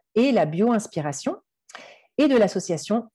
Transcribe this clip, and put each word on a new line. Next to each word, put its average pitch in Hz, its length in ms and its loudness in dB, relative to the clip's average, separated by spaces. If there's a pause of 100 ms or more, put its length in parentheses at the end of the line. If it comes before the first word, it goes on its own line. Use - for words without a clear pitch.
(160)
et 247 180 4
la 180 120 2
bioinspiration, 202 920 -2 (800)
et 302 100 4
de 269 80 2
l'association 202 800 0